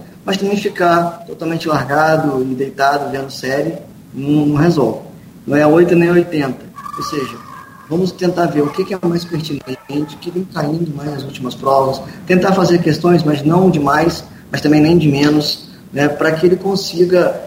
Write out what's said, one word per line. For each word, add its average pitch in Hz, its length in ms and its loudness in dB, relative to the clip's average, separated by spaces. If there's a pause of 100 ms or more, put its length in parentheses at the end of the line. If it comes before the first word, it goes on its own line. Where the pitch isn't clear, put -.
(260)
mas 190 120 -2
também 202 200 -2
ficar 170 680 0
totalmente 160 400 -6
largado 147 840 0
e 131 60 -4
deitado, 139 560 -2
vendo 135 200 -6
série, 147 420 -4 (400)
não, 147 320 0
não 147 100 0
resolve. 143 440 2 (460)
Não 139 100 -2
é 151 100 4
oito 170 300 6
nem 170 140 4
oitenta. 156 560 0 (320)
Ou 143 60 -8
seja, 127 320 -8 (540)
vamos 175 220 0
tentar 175 360 0
ver 147 140 0
o 143 80 0
que, 190 140 -4
que 202 100 -6
é 185 100 -6
mais 170 200 0
pertinente, 147 920 -6
o - 20 -20
que 175 140 -10
vem 185 220 -4
caindo 156 420 -4
mais 147 160 -8
nas 131 120 -10
últimas 127 320 -10
provas, 135 460 0 (240)
tentar 185 280 2
fazer 175 280 4
questões, 165 420 2
mas 147 200 0
não 175 260 4
demais, 156 540 0 (280)
mas 135 80 -4
também 151 220 4
nem 170 160 4
de 156 100 4
menos, 147 640 0 (240)
né, 143 160 2
pra 156 220 0
que 156 140 0
ele 180 120 6
consiga, 180 880 0